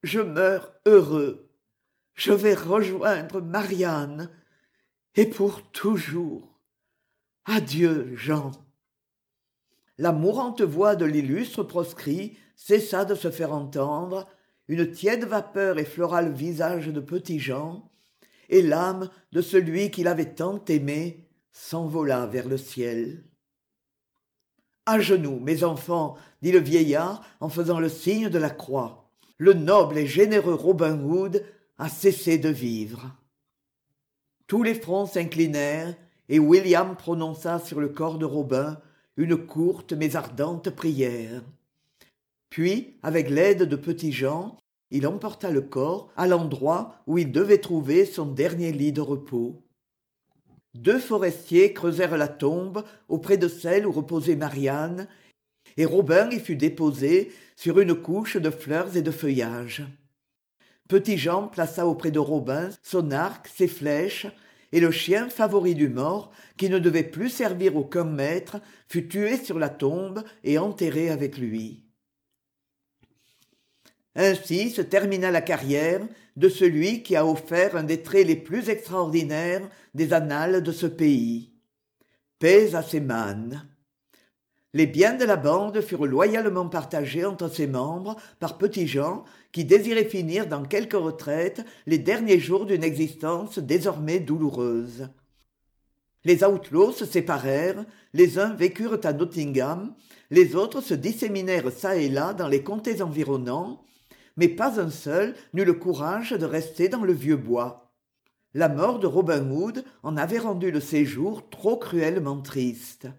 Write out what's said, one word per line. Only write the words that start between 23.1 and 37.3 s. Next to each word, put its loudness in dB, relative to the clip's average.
À 4
genoux, 2
mes 0
enfants, -2
dit 0
le 10
vieillard 2
en -6
faisant -2
le 0
signe -2
de 0
la 0
croix. -8
Le 8
noble 4
et 0
généreux 4
Robin 2
Hood -2
a -8
cessé 2
de 0
vivre. -6
Tous 0
les 0
fronts -2
s'inclinèrent, -2
et 6
William 6
prononça -4